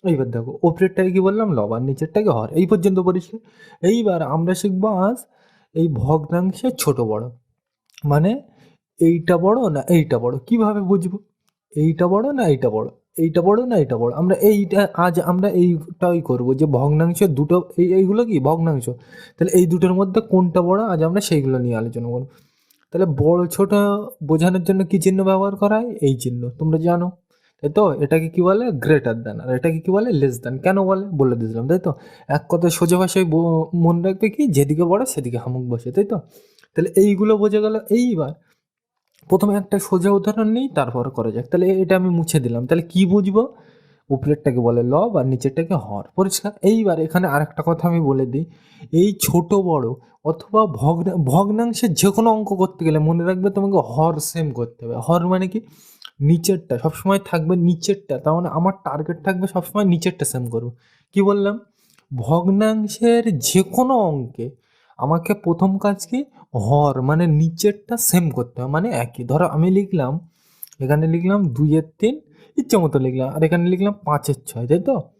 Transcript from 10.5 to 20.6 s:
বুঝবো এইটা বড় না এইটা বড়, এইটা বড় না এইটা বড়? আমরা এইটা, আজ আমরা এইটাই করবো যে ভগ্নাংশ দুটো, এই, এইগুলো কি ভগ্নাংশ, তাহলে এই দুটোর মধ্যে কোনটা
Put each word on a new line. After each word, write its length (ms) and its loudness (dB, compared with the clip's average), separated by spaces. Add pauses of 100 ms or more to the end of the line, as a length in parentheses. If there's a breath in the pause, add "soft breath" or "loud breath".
বুঝবো 380 -2 (580)
এইটা 300 2
বড় 260 0
না 140 -2
এইটা 240 2
বড়, 180 -4 (280)
এইটা 260 0
বড় 240 2
না 100 0
এইটা 200 0
বড়? 180 0
আমরা 200 2
এইটা, 600 2
আজ 260 2
আমরা 280 0
এইটাই 720 0
করবো 340 0
যে 120 2
ভগ্নাংশ 560 2
দুটো, 540 2
এই, 180 2
এইগুলো 300 4
কি 160 0
ভগ্নাংশ, 460 0 (520 loud breath)
তাহলে 140 0
এই 140 6
দুটোর 280 2
মধ্যে 260 0
কোনটা 420 2